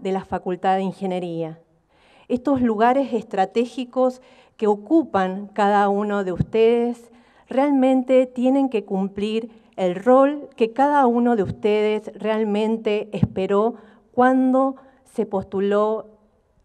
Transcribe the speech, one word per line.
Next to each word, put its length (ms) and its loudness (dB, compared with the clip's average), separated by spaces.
de 120 -4
la 120 -4
Facultad 520 -2
de 60 -2
Ingeniería. 760 -6
Estos 320 0
lugares 520 2
estratégicos 1080 -2
que 100 -4
ocupan 840 0
cada 360 2
uno 360 -2
de 80 -4
ustedes 760 0
realmente 800 2
tienen 420 0
que 160 -4
cumplir 640 -4
el 200 -2
rol 600 2
que 160 0
cada 340 2
uno 300 2
de 60 0
ustedes 720 -2
realmente 1000 -2
esperó 600 -2
cuando 640 2
se 220 -6
postuló 800 -2